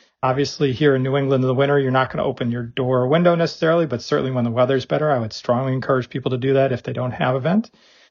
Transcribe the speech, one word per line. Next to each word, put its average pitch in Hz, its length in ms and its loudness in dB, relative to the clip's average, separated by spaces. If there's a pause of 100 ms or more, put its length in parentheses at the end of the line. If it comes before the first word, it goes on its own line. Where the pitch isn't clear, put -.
(200)
Obviously, 135 520 0
here 139 240 4
in 131 60 0
New 135 160 0
England 135 260 2
in 127 40 0
the 127 60 2
winter, 139 240 2
you're 131 120 0
not 131 200 2
gonna - 140 -4
open 127 260 -4
your 120 120 -4
door 123 400 -2
or 127 60 0
window 170 260 4
necessarily, 165 520 0
but 123 160 -4
certainly 131 300 -2
when 123 120 -2
the 117 60 -2
weather's 123 360 2
better, 147 240 -2
I 131 80 2
would 113 160 -6
strongly 131 400 -2
encourage 127 340 -2
people 135 220 -6
to 127 80 -4
do 135 160 0
that 135 180 2
if 120 100 -6
they 120 120 -8
don't 123 160 -6
have 127 260 -2
a 135 40 -2
vent. 180 300 0 (400)